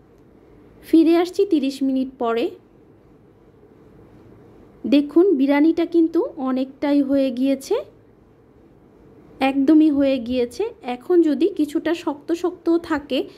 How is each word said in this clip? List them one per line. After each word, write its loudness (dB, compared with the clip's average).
ফিরে 4
আসছি -2
তিরিশ -2
মিনিট -4
পরে। -2
দেখুন 2
বিরিয়ানিটা 2
কিন্তু 2
অনেকটাই -2
হয়ে 2
গিয়েছে, -2
একদমই 4
হয়ে 2
গিয়েছে। -4
এখন -2
যদি 2
কিছুটা -4
শক্ত -8
শক্ত -6
থাকে -4